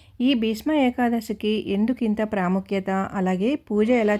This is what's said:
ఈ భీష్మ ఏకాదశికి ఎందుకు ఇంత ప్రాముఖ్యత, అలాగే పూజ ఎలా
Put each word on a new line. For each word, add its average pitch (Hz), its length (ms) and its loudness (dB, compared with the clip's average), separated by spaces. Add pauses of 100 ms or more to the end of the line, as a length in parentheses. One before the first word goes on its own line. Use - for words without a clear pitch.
(200)
ఈ 262 140 4
భీష్మ 226 380 -2
ఏకాదశికి 233 960 0
ఎందుకు 220 380 0
ఇంత 214 180 0
ప్రాముఖ్యత, 190 680 -2
అలాగే 190 640 0
పూజ 214 360 0
ఎలా 208 300 2